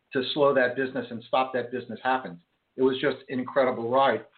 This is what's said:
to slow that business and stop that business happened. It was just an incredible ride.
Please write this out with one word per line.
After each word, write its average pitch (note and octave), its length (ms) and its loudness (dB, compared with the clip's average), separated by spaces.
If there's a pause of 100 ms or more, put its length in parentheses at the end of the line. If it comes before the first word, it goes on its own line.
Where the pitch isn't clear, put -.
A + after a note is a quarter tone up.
(120)
to C3 100 0 (120)
slow C#3+ 200 4
that B2 220 2
business C3 340 -4
and A2+ 140 -12
stop C3 300 0
that A#2+ 180 -4
business A#2 300 -8
happened. B2+ 360 -2 (380)
It C3 60 -2
was C3 180 4
just C#3 180 0 (100)
an B2+ 100 -6
incredible A#2 520 0
ride. B2+ 340 2 (140)